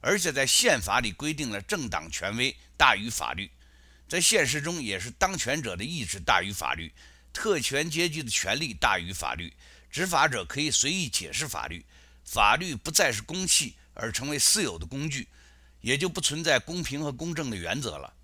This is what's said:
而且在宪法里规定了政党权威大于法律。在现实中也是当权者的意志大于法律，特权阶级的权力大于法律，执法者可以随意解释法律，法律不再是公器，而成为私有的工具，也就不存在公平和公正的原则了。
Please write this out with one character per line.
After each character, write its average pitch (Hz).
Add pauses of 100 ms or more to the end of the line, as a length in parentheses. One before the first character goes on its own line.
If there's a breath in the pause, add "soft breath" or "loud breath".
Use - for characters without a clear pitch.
而 196
且 170
在 135
宪 151
法 98
里 113
规 151
定 147
了 101
政 151
党 82
权 98
威 127 (220 soft breath)
大 127
于 104
法 64
律。 92 (600 soft breath)
在 170
现 185
实 135
中 165
也 101
是 107
当 185
权 143
者 98
的 95
意 151
志 98
大 90
于 101
法 69
律， 82 (400 soft breath)
特 196
权 139
阶 170
级 156
的 123
权 104
力 147
大 98
于 87
法 67
律， 82 (380 soft breath)
执 165
法 170
者 117
可 135
以 151
随 -
意 180
解 -
释 156
法 71
律， 85 (400 soft breath)
法 110
律 170
不 117
再 151
是 104
公 185
器， - (180 soft breath)
而 113
成 131
为 147
私 196
有 95
的 78
工 139
具， 139 (520 soft breath)
也 123
就 180
不 180
存 156
在 151
公 170
平 135
和 147
公 160
正 151
的 107
原 90
则 101
了。 69 (120)